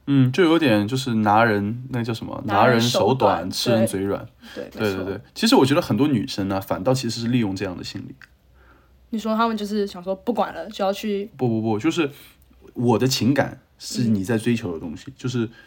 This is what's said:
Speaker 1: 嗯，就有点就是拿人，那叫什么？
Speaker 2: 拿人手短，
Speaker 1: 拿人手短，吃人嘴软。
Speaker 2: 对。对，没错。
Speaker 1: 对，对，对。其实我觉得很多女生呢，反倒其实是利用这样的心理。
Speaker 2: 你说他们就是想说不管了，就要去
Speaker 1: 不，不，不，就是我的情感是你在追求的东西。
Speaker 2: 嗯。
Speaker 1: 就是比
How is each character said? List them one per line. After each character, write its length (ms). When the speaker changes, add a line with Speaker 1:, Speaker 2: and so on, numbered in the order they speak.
Speaker 1:
嗯， 260
就 100
有 160
点 300
就 80
是 200
拿 280
人， 460
那 120
叫 100
什 120
么？ 220
Speaker 2:
拿 200
人 140
手 340
短， 220
Speaker 1:
拿 40
人 100
手 0
短， 0
吃 200
人 160
嘴 140
软。 260
Speaker 2:
对。 160
对， 120
没 120
错。 100
Speaker 1:
对， 0
对， 120
对。 40
其 120
实 80
我 100
觉 100
得 80
很 140
多 100
女 200
生 220
呢， 120
反 220
倒 100
其 160
实 120
是 80
利 100
用 160
这 100
样 120
的 80
心 220
理。 80
Speaker 2:
你 80
说 160
他 120
们 100
就 80
是 220
想 160
说 120
不 180
管 200
了， 160
就 160
要 80
去 440
Speaker 1:
不， 120
不， 140
不， 160
就 120
是 200
我 240
的 80
情 260
感 260
是 240
你 220
在 120
追 180
求 200
的 60
东 160
西。 100
Speaker 2:
嗯。 100
Speaker 1:
就 120
是 180
比 60